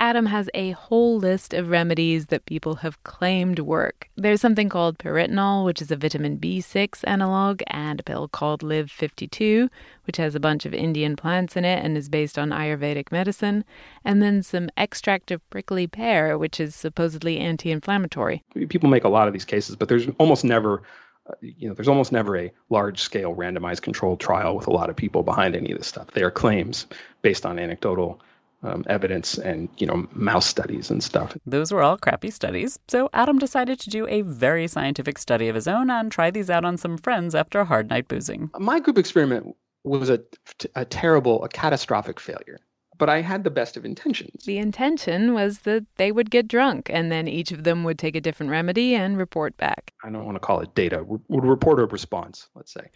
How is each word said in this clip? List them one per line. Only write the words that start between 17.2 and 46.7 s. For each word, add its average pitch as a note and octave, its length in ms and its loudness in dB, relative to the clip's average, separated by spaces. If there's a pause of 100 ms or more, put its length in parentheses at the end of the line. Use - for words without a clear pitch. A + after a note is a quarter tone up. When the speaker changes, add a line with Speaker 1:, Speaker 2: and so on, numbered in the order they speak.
Speaker 1:
anti-inflammatory. E3 1040 -2 (260)
Speaker 2:
People D#3 220 4
make C3 140 6
a - 40 6
lot G#2+ 200 6
of G2+ 40 0
these F#2+ 120 -8
cases, G#2 320 -2
but G2+ 120 0
there's A#2+ 200 4 (100)
almost D#3 260 6
never, G#2+ 380 2 (480)
uh, - 100 -12
you - 280 -12
know, G2 60 -6
there's A2 140 0
almost C#3 220 4
never G#2 260 0
a F2+ 160 -4 (180)
large-scale G2 640 0
randomized F2+ 460 -4
controlled F2+ 360 -2
trial F2+ 380 0
with - 100 -6
a - 60 2
lot - 180 2
of - 60 -8
people F#2 260 0
behind F2+ 320 2
any - 160 -4
of - 80 -6
this - 80 -10
stuff. - 240 -12
They - 140 0
are F2+ 60 2
claims - 580 0 (340)
based - 240 2
on F2 140 -6
anecdotal, F2 600 -2 (440)
um, F#2+ 240 -6
evidence F#2+ 500 -2
and, E2+ 300 -6 (100)
you G#2 80 0
know, F2 260 -2
mouse G#2 340 2
studies - 440 -4
and - 120 -2
stuff. - 420 -2
Speaker 3:
Those C#3+ 280 -2
were F#3 100 2
all D#3 140 4
crappy - 340 -2
studies, G3 480 -4 (100)
so B3+ 240 0
Adam C4+ 260 4
decided C4 420 -2
to G#3 100 -12
do A3 160 -4
a G#3+ 160 0
very D#3+ 460 0
scientific C#3 500 -4
study A2+ 300 0
of A2 80 -2
his A2 100 -2
own B3 240 0
and A3 220 -2
try E3+ 180 2
these G3 180 -4
out E3+ 160 2
on F3 120 0
some E3+ 200 -6
friends F3 380 -2
after D#3 260 0
a G3+ 40 2
hard A2 260 2
night A#2+ 180 -2
boozing. - 500 -6
Speaker 2:
My A3+ 200 0
group C#4 200 4
experiment C#3 580 2 (280)
was C3+ 260 0
a, A#2 100 4 (560)
a C3+ 80 -4
terrible, B2+ 580 4
a A#2+ 60 -8
catastrophic - 720 -2
failure. - 400 -14 (380)
But D3+ 100 4
I D#3 140 4
had F#3+ 200 -4
the F3 80 0
best B2+ 260 -2
of A2+ 80 -12
intentions. - 600 -6
Speaker 1:
The G3+ 140 -4
intention A3 760 0
was G#3 260 0
that G#3+ 240 0 (120)
they G3 160 2
would G#3+ 180 2
get A#3+ 160 4
drunk, A#3+ 420 2